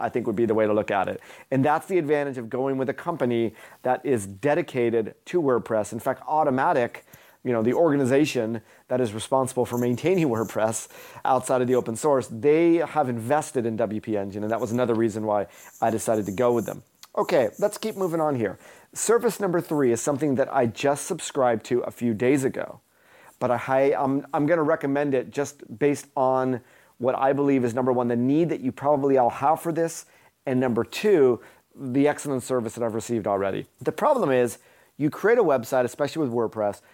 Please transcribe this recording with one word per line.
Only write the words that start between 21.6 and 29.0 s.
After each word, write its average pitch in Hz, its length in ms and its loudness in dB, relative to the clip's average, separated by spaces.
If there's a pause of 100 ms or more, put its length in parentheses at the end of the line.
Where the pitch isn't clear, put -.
to - 140 0
a - 100 -6
few 117 240 -2
days 131 300 2
ago, - 340 -6 (640)
but 123 100 0
I, 135 480 2
I'm, 139 340 -2
I'm 147 140 0
gonna 165 160 2
recommend 147 500 0
it 120 200 -2
just - 320 -6 (160)
based 143 260 0 (100)
on 131 440 2 (380)
what 127 180 0
I 135 160 2
believe 139 320 2
is, 117 100 -2
number 127 180 2
one, 123 140 0
the 120 80 0
need 143 360 2
that - 100 -4
you 127 100 -4
probably 139 480 2